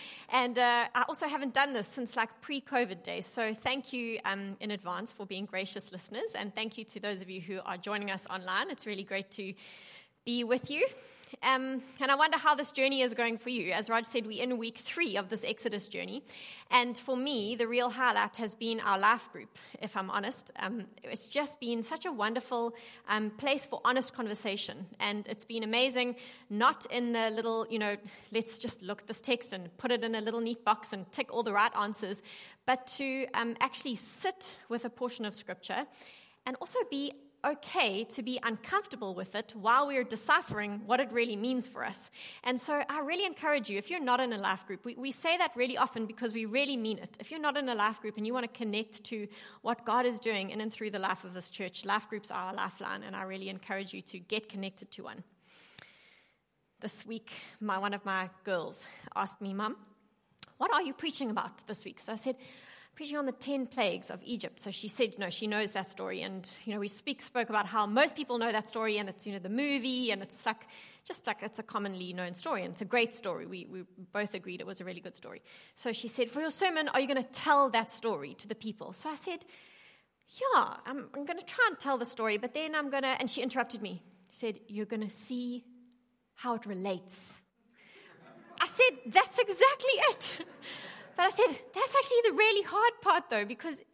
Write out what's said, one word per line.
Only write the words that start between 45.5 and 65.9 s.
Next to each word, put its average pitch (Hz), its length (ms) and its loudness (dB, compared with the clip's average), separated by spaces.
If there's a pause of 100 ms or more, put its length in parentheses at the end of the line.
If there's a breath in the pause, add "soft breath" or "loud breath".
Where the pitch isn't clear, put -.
really 247 240 2
often 233 280 2
because 220 280 -4
we 226 100 -2
really 269 320 2
mean 220 220 -2
it. - 220 -12
If - 100 -12
you're 320 80 -8
not 294 180 0
in 277 120 0
a 247 60 0
life 214 260 2
group 214 160 -8
and 214 100 -2
you 233 80 -2
want 240 180 -2
to - 60 -18
connect 214 460 -4
to 208 240 -6 (340 loud breath)
what 233 220 0
God 247 220 4
is 240 120 2
doing 202 320 -2
in 214 100 -6
and 214 120 -4
through 214 180 -6
the 202 80 -4
life 185 240 0
of 185 120 -14
this 180 140 -10
church, - 360 -8
life 208 240 0
groups 208 240 -8
are 185 140 -4
our 190 80 -6
lifeline, 190 500 -4
and 196 100 -10
I 190 80 -6
really 190 260 -8
encourage 190 460 -6
you 190 80 -8
to - 160 -14
get 214 300 -4
connected 190 440 -8
to - 120 -14
one. - 180 -12 (1600 loud breath)
This - 260 -6
week, 220 240 -10 (300 loud breath)
my, 202 180 0
one 202 160 2
of 202 100 -6
my 190 240 0 (140)
girls - 460 -2 (260 loud breath)
asked - 260 -2
me, 196 140 -4
"Mum, 214 220 -2 (800)
what 381 180 2
are 311 80 4
you 277 120 -2
preaching 277 360 -2
about 202 380 -4
this - 160 -8
week?" - 160 -12
So - 120 -8
I 226 40 -4
said, 254 200 -2 (580 loud breath)
"Preaching 294 240 -6
on 285 80 0
the 254 60 0
ten 262 340 -2
plagues 208 440 0
of 180 140 -8
Egypt." - 340 -6
So - 120 -8
she 202 180 -6
said, 214 300 2
"No, 196 100 -2
she 190 180 -4
knows 208 260 0
that 190 160 -2
story." 190 340 -6